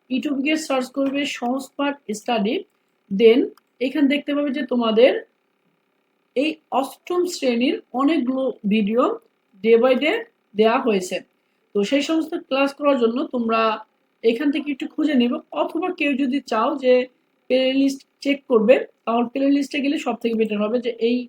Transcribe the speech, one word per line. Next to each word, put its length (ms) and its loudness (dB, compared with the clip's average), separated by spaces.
YouTube 320 -4
গিয়ে 140 0
সার্চ 340 -4
করবে 340 -4
সহজ 520 -6
পাঠ 220 -4
স্টাডি, 500 -4
then 340 6
এখানে 280 0
দেখতে 260 -2
পাবে 160 -2
যে 160 -4
তোমাদের 600 2
এই 200 0
অষ্টম 540 -2
শ্রেণীর 580 -2
অনেকগুলো 600 0
ভিডিও 500 0
day 180 6
by 140 4
day 300 -2
দেয়া 220 4
হয়েছে। 420 -2
তো 100 0
সেই 180 0
সমস্ত 320 -2
ক্লাস 400 -4
করার 260 0
জন্য 240 0
তোমরা 600 -2
এখান 280 2
থেকে 220 -4
একটু 140 -8
খুঁজে 280 -2
নিবে, 240 2
অথবা 400 -4
কেউ 240 -2
যদি 240 -2
চাও 360 -2
যে 300 2
প্লে 260 2
লিস্ট 340 0
চেক 280 -2
করবে, 380 4
তাহলে 240 -2
প্লে 220 0
লিস্টে 300 0
গেলে 180 -2
সব 160 -4
থেকে 200 -4
বেটার 280 0
হবে, 180 0
যে 100 -6
এই 380 -2